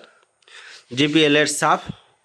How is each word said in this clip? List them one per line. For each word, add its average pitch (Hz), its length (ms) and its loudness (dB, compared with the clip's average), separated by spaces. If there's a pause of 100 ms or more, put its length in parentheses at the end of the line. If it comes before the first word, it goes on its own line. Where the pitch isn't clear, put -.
(920)
জিপিএল 147 420 2
এর 147 100 2
সাপ, 156 340 -2 (460)